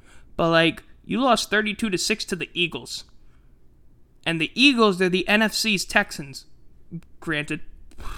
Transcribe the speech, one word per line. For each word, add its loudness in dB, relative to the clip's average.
but, 2
like, 4
you -4
lost 2
thirty-two 0
to 0
six -2
to -6
the -8
Eagles. -4
And -2
the -2
Eagles, 4
they're 2
the 0
N 4
F 2
C's -2
Texans. -4
Granted, -4